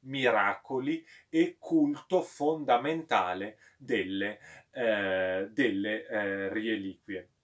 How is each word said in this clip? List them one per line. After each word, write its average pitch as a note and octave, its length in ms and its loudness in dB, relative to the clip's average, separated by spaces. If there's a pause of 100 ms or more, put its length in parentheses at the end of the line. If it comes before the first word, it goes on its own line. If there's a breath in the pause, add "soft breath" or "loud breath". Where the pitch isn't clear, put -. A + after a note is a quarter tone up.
miracoli C3 1000 0 (240 loud breath)
e E3+ 300 2
culto D#3 600 2
fondamentale C3 1400 0 (180 soft breath)
delle, G2+ 600 -2 (320 loud breath)
eh, G2 800 0
delle, G#2+ 580 -2
eh, G2 420 -4
reliquie. G2 800 -6 (140)